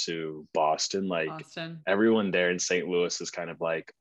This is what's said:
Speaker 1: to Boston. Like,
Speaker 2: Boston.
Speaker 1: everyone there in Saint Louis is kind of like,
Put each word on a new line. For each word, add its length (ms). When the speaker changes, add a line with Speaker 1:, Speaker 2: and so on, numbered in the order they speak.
Speaker 1:
to 480
Boston. 540
Like, 240
Speaker 2:
Boston. 560
Speaker 1:
everyone 440
there 200
in 80
Saint 280
Louis 340
is 100
kind 180
of 120
like, 400